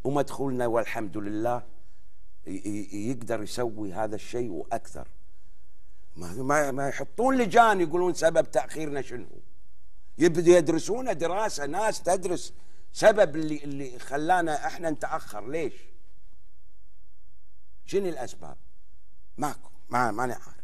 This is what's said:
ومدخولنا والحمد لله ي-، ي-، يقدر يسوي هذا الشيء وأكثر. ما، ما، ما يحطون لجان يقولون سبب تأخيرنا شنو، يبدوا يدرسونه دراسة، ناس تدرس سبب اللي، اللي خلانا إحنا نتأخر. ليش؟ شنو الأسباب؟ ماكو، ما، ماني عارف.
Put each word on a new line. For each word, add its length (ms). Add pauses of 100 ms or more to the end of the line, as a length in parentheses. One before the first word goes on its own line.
ومدخولنا 640
والحمد 500
لله 500 (800)
ي-، 40
ي-، 580
يقدر 340
يسوي 500
هذا 220
الشيء 340
وأكثر. 580 (1080)
ما، 180
ما، 380
ما 160
يحطون 500
لجان 440
يقولون 320
سبب 380
تأخيرنا 500
شنو، 400 (760)
يبدوا 400
يدرسونه 560
دراسة، 520
ناس 360
تدرس 520 (400)
سبب 420
اللي، 280
اللي 360
خلانا 680
إحنا 220
نتأخر. 600
ليش؟ 240 (2000)
شنو 240
الأسباب؟ 480 (800)
ماكو، 320 (200)
ما، 220
ماني 220
عارف. 300